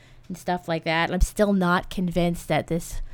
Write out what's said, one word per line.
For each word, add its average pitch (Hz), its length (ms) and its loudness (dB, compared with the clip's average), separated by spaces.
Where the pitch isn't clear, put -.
and 180 80 -10
stuff 180 320 -4
like 165 160 -2
that. 160 280 0
I'm 180 80 -2
still 208 320 2
not 180 380 2
convinced 175 580 0
that 156 200 0
this - 320 -4